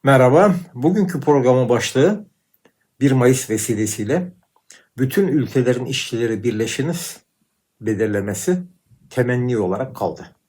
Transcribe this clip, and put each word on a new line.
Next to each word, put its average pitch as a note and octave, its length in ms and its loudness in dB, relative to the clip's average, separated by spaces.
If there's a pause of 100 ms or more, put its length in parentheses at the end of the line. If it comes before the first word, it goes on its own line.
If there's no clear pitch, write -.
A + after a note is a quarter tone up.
Merhaba, C#3 520 6 (180)
bugünkü E3+ 460 0
programın B2+ 500 2
başlığı C#3 580 0 (720)
bir C3+ 120 2
Mayıs B2+ 380 2
vesilesiyle A2 840 -4 (640)
bütün C3 300 0
ülkelerin B2 580 0
işçileri A2+ 580 -4
birleşiniz A#2+ 800 -4 (580)
belirlemesi G#2+ 840 -4 (460)
temenni B2 480 -2
olarak G#2 380 -4
kaldı. - 400 -8 (140)